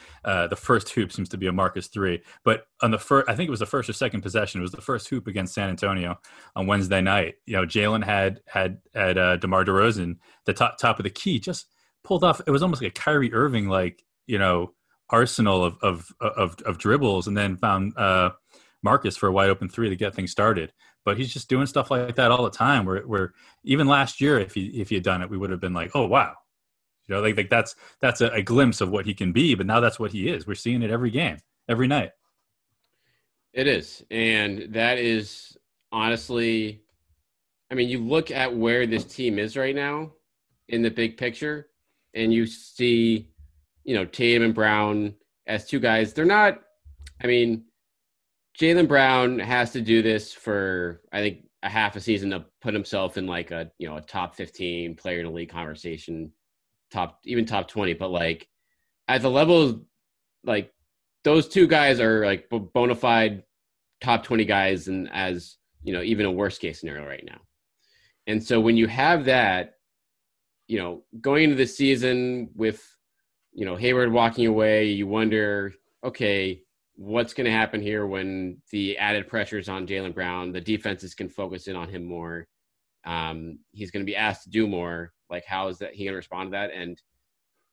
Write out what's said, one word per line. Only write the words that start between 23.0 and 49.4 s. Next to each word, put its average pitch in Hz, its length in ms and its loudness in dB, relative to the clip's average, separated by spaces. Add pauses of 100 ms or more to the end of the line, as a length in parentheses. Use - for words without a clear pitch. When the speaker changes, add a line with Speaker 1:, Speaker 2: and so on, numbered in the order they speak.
Speaker 1:
where 95 300 -2 (300)
even 139 240 4
last 139 340 2
year, 143 180 4
if 95 140 -4
he, 98 140 -4
if 110 220 -6
he 107 60 0
had 90 80 -2
done 92 180 0
it, 92 80 -8
we 101 80 -8
would 92 140 -4
have 87 80 -6
been 90 140 -4
like, 85 220 -6
"Oh, 131 100 2
wow." 101 300 2 (720)
You 98 80 -4
know, 101 60 0
like, 107 140 2
like, 98 140 -2
that's, 117 260 2 (240)
that's 123 220 2
a, 117 80 4
a 110 120 -2
glimpse 117 380 4
of 92 100 0
what 98 160 -2
he 104 80 -4
can 90 200 -2
be, 131 220 4
but 92 100 -2
now 113 160 2
that's 117 180 0
what 107 120 -4
he 101 180 -4
is. - 180 -8
We're 104 80 -6
seeing 120 260 -4
it 110 100 -2
every 117 200 -2
game, 117 280 -2 (280)
every 123 200 0
night. 139 240 0 (1400)
Speaker 2:
It 131 140 0
is. - 420 -2
And 107 640 0
that 117 240 2
is 113 600 -4 (340)
honestly, 113 920 -2 (880)
I 131 40 -6
mean, 123 140 0
you 123 100 -4
look 147 320 -2
at 127 240 -2
where 117 300 2
this 110 180 -2
team 113 360 -4
is 110 180 -4
right 135 180 -2
now 147 360 -6 (580)
in 117 120 0
the 113 100 2
big 113 260 -4
picture, 147 500 -6 (460)
and 113 200 2
you 113 120 4
see, 113 840 0 (540)
you 131 120 -2
know, 95 100 0
Tatum 117 380 4
and 113 120 2
Brown 104 600 2 (320)
as 104 200 -6
two 139 120 -2
guys. 113 340 2
They're 156 120 0
not, 202 360 4 (600)
I 123 60 -2
mean, 117 380 2 (920)
Jaylen 165 280 6
Brown 127 520 4
has 117 320 0